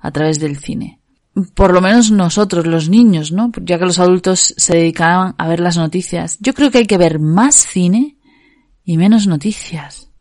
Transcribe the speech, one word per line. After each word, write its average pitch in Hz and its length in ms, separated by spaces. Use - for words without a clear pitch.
a 156 100
través 151 280
del 147 180
cine. - 440
Por 190 180
lo 180 80
menos 220 300
nosotros, 190 560
los 165 220
niños, 180 440
¿no? 220 180
Ya 175 160
que 180 80
los 180 120
adultos 180 580
se - 200
dedicaban 170 640
a 165 100
ver 165 120
las 175 160
noticias. 170 640
Yo 254 140
creo 285 160
que 247 80
hay 233 80
que 202 120
ver 160 220
más 196 340
cine 202 640
y 170 120
menos 202 300
noticias. 160 840